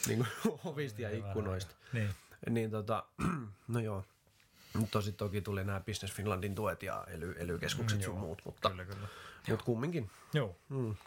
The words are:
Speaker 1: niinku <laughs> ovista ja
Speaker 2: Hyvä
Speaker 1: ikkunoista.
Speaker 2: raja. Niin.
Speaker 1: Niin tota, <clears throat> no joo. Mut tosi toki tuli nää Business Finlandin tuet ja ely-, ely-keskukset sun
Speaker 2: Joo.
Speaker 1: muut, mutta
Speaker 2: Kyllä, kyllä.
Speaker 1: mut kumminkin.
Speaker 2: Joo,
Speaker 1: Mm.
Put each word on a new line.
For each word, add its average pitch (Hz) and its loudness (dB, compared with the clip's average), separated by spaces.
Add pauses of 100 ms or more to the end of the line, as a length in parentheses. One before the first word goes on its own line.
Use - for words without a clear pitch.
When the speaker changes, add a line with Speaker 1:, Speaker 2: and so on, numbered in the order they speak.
Speaker 1:
niinku 113 4 (180)
<laughs> 180 4
ovista 139 -2
ja 107 0
Speaker 2:
Hyvä 107 -2
Speaker 1:
ikkunoista. 98 0 (200)
Speaker 2:
raja. 110 4
Niin. 101 2 (400)
Speaker 1:
Niin 113 2
tota, 107 0 (320)
<clears throat> 107 -8
no 120 2
joo. 104 0 (680)
Mut 107 2
tosi 104 2
toki 101 0
tuli 98 0
nää 98 0
Business 98 -4
Finlandin 98 0
tuet 98 0
ja 92 -2
ely-, 87 -4
ely-keskukset 98 2
sun 92 0
Speaker 2:
Joo. 95 -2
Speaker 1:
muut, 82 -4
mutta - 2
Speaker 2:
Kyllä, 92 -6
kyllä. 98 -6 (400)
Speaker 1:
mut 110 2
kumminkin. 123 2 (240)
Speaker 2:
Joo, 113 2 (120)
Speaker 1:
Mm. 123 0 (120)